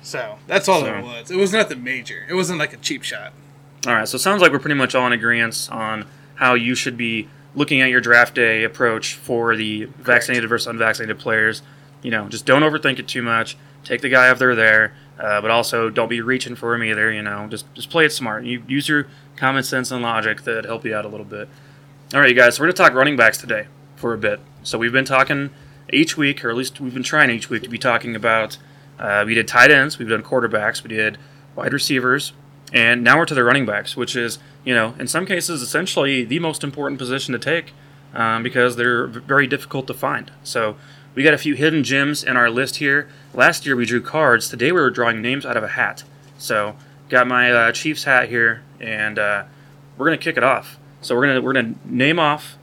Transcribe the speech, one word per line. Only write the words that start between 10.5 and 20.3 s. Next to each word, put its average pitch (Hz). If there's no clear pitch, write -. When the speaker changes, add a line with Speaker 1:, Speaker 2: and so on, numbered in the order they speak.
Speaker 2:
unvaccinated 113
players. 110
You 123
know, 107
just 110
don't 135
overthink 147
it 120
too 127
much. 113
Take -
the 139
guy 127
if 123
they're 127
there, 110
uh, 104
but 110
also 113
don't 113
be 117
reaching 123
for 117
him 117
either. 110
You 107
know, 104
just, 107
just -
play 165
it 151
smart. 113
You 120
use 139
your 147
common 135
sense 127
and 123
logic 110